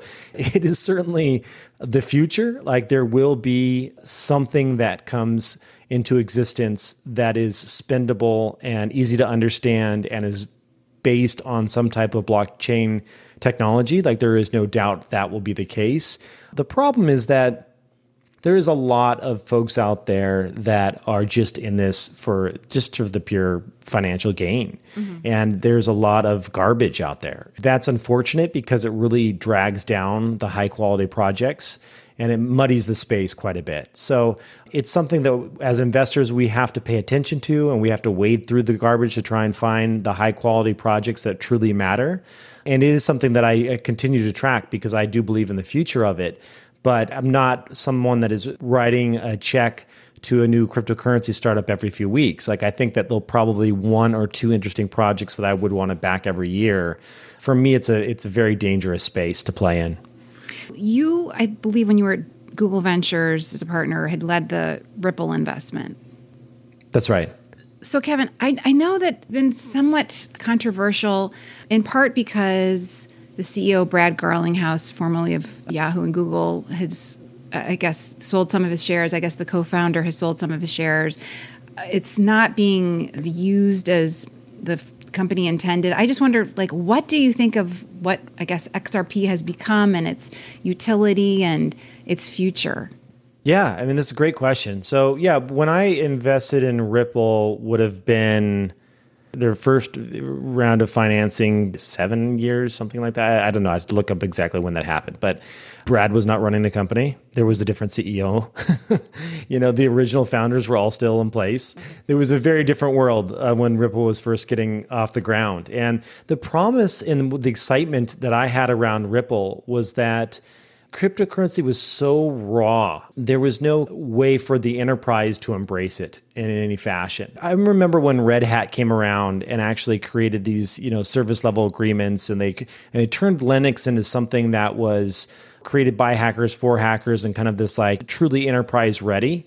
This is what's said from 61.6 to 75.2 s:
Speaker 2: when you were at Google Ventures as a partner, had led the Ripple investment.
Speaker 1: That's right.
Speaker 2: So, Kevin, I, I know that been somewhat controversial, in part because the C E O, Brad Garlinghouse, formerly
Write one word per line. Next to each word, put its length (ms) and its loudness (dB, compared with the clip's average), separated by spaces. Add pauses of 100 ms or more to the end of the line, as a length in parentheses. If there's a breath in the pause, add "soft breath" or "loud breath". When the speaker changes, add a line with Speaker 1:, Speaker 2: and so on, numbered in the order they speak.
Speaker 2:
when 80 6
you 80 4
were 80 0
at 420 -10
Google 240 0
Ventures 760 0
as 80 -10
a 40 -10
partner, 420 -4
had 160 -6
led 260 -2
the 320 -4 (160)
Ripple 360 -4
investment. 640 -6 (920)
Speaker 1:
That's 180 2
right. 200 0 (520)
Speaker 2:
So, 180 -2
Kevin, 300 -2 (100)
I, 240 0
I 80 4
know 280 4
that 320 -4
been 200 2
somewhat 760 -2 (100)
controversial, 960 -2 (360 loud breath)
in 140 2
part 320 0
because 920 0 (300 loud breath)
the 60 -6
C 260 0
E 60 4
O, 100 4
Brad 320 2
Garlinghouse, 760 -2
formerly 440 -2